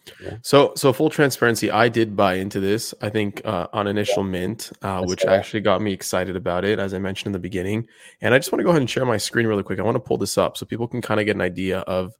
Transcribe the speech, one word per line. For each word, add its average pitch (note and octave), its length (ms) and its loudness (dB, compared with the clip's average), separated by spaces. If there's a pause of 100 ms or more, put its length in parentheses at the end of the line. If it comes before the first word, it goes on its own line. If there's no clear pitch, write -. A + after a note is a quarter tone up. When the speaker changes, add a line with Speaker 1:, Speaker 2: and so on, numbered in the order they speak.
(200)
Speaker 1:
you - 120 -12
know? A2 100 -12
Speaker 2:
So, C#3 340 4
so C3+ 160 4
full D3+ 200 0
transparency, A#2+ 580 2
I A2+ 180 6
did A2+ 280 0
buy F#2+ 200 4
into G2 240 -4
this, G2 400 -2
I G#2 120 -4
think, G#2 340 -2
uh, F#2 260 -2
on G#2+ 140 -2
initial G2+ 380 0
Speaker 1:
Yeah. F#2+ 80 -2
Speaker 2:
mint, F#2 400 -6 (100)
uh, F#2+ 200 -4
Speaker 1:
That's F#2 100 -2
Speaker 2:
which F#2+ 100 -4
Speaker 1:
fair. F#2+ 80 2
Speaker 2:
actually G2 320 2
got G2 220 2
me G#2 100 -2
excited F#2 420 -2
about F2+ 300 -2
it, G#2 140 2
as G2 160 -4
I - 20 -4
mentioned F#2+ 300 -6
in G2+ 60 -2
the F#2+ 60 -4
beginning. F#2+ 480 -4 (340)
And A2 120 4
I C3+ 60 8
just - 120 -4
wanna - 120 0
go F3+ 80 4
ahead D#3+ 100 4
and A#2+ 80 0
share - 160 -2
my A#2 120 2
screen A#2 280 0
really G#2 160 2
quick. F#2+ 160 -6
I G2 60 -2
wanna A#2 160 0
pull - 180 0
this - 180 -4
up F#2 220 2
so - 80 -10
people A#2 220 -4
can A#2+ 160 -6
kinda G#2+ 200 0
get G#2 120 0
an F#2+ 60 -2
idea F#2 400 -2
of F#2 380 -4